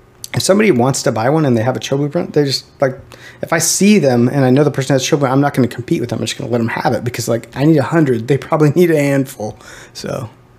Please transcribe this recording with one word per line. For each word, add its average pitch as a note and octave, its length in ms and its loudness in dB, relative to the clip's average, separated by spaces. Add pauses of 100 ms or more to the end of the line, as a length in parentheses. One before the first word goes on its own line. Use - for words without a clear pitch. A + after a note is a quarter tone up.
(340)
if B2+ 80 -2
somebody G#3 300 2
wants C3 320 0
to C#3+ 80 0
buy A2+ 180 -2
one D#3 160 0
and B2 120 2
they A2 60 0
have B2+ 140 -2
a - 20 -6
Chill - 180 -4
Blueprint, D3 360 -4
they D3 120 2
just, C#3 200 -6 (160)
like, C3 160 -2 (440)
if - 120 -4
I E3 60 0
see G3 400 4
them B2 280 4
and C#3 180 0
I B2+ 40 4
know C3+ 140 4
the C#3+ 80 2
person C3+ 220 -2
has C3+ 120 0
Chill D#3+ 120 2
Blueprint, C3+ 160 0
I'm C3+ 80 2
not C#3+ 120 0
gonna B2 140 2
compete D3+ 340 -4
with A#2 80 -6
them. A#2+ 100 -6
I'm A#2 60 -4
just - 120 -8
gonna - 120 -10
let A#2 80 0
them A2+ 120 0
have - 240 -2
it - 100 -4
because, A#2+ 240 -4
like, - 280 -4
I C3 100 -2
need D#3+ 120 6
a C3+ 60 2
hundred. B2+ 440 0
They C#3 100 2
probably D3+ 340 2
need F3 200 4
a D#3 80 2
handful. C3+ 580 -2 (360)
So - 360 -8 (300)